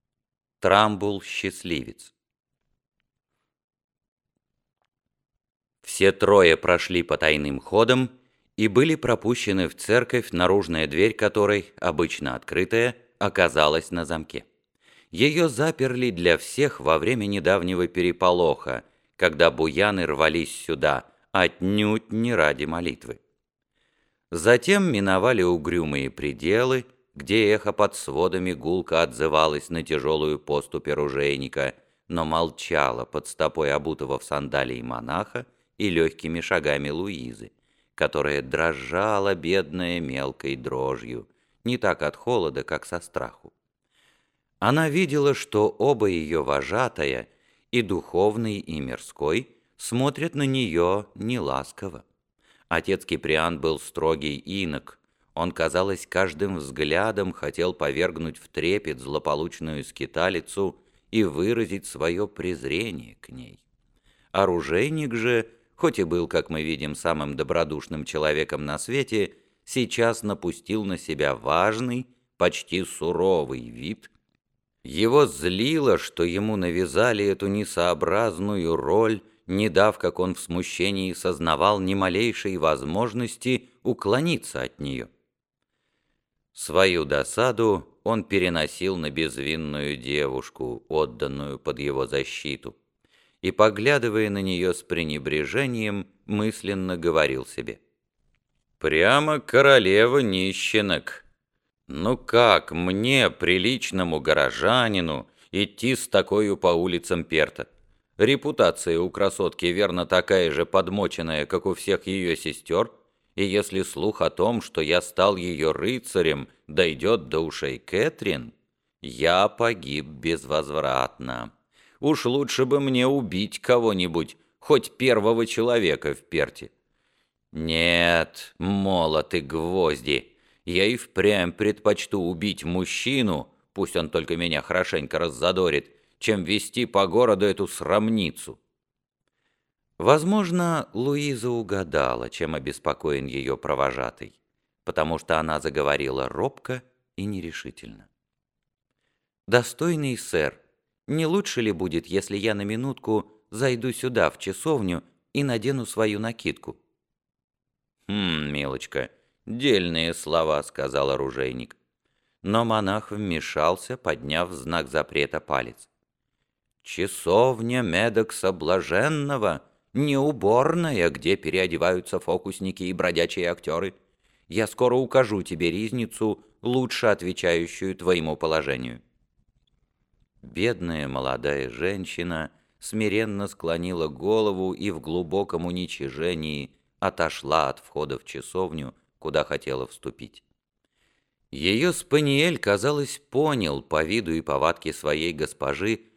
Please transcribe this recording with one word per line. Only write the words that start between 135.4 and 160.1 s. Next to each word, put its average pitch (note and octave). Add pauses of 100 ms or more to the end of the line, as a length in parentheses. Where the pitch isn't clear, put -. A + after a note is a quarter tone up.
чем G2+
вести G#2
по G2
городу G#2
эту F#2+
срамницу». G#2 (1400)
Возможно, E3+
Луиза C#3+
угадала, D#2
чем D#2+
обеспокоен C#2+
ее C2
провожатый, C2 (440)
потому D#2+
что D#2+
она D#2
заговорила C#2
робко B2 (340)
и G2
нерешительно. B1+ (1400)
«Достойный C3+
сэр, D#2 (480)
не D#3
лучше F#3+
ли G#2+
будет, E2
если F#2+
я G#2+
на G2+
минутку A2 (180)
зайду B2
сюда, A2+
в -
часовню, G2 (300)
и C#3+
надену B2+
свою G#2+
накидку?» - (1300)
«Хм, E2+
милочка, C#2 (340)
дельные F2+